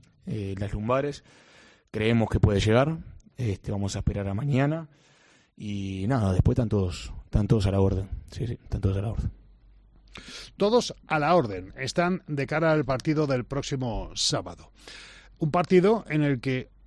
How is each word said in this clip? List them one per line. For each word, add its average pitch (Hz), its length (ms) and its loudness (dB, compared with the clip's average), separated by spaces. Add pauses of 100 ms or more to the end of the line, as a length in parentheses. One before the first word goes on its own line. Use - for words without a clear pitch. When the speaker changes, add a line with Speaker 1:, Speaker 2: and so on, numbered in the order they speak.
(260)
Speaker 1:
eh, 101 300 -6
en 95 40 -6
las 98 120 -4
lumbares. 131 520 -2 (680)
Creemos 110 380 2
que - 100 2
puede 101 220 4
llegar, 131 380 4 (360)
este, 107 340 -4
vamos 101 280 -4
a - 20 -4
esperar 101 300 -2
a 98 40 -4
mañana 143 540 0 (720)
y 98 500 -6
nada, 113 240 2
después 107 240 2
están 117 140 0
todos, 92 420 -2 (140)
están 104 220 0
todos 107 180 4
a 98 60 0
la 98 100 2
orden, 98 260 2 (240)
sí, - 160 -6
sí, 120 60 -6
están - 260 -8
todos 98 160 0
a 98 60 -2
la 110 80 -4
orden. - 220 -4 (1200)
Speaker 2:
Todos 214 400 2 (120)
a 156 120 0
la 156 160 4
orden, 101 420 0
están 175 500 -2
de 139 200 -4
cara 160 240 2
al 151 140 2
partido 147 420 0
del 127 160 0
próximo 123 720 -4
sábado. - 560 -4 (680)
Un 156 140 -2
partido 185 560 4
en 151 160 0
el 139 160 2
que, 127 300 -4 (180)